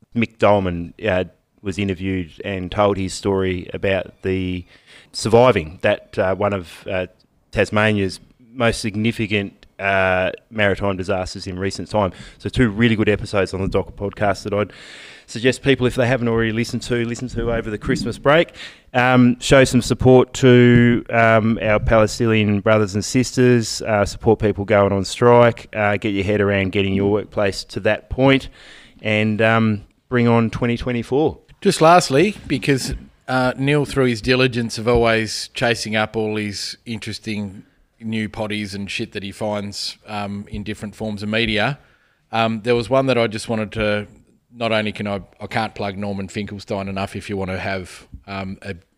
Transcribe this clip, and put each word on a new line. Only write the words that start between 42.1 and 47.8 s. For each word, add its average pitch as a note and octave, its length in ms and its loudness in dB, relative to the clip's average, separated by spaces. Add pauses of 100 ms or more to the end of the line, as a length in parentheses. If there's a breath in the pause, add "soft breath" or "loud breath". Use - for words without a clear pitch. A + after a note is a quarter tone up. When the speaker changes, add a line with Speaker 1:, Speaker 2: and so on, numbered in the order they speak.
Speaker 2:
um, A2+ 300 0
there A#2+ 140 2
was A#2 120 -2
one C3+ 200 2
that A#2+ 100 2
I A#2 80 2
just A2 240 -6
wanted G#2+ 220 -4
to, G#2 340 -2 (480)
not A#2 180 -4
only G#2+ 200 0
can G#2 160 -8
I, G2+ 140 -4 (200)
I G#2 60 -10
can't A2 260 -4
plug G2+ 240 -8
Norman G2 300 -8
Finkelstein G2+ 600 -8
enough F#2+ 280 -6
if G#2 160 -10
you G2+ 60 -6
want F#2+ 120 -6
to F#2+ 80 -6
have, F#2+ 480 -10 (220)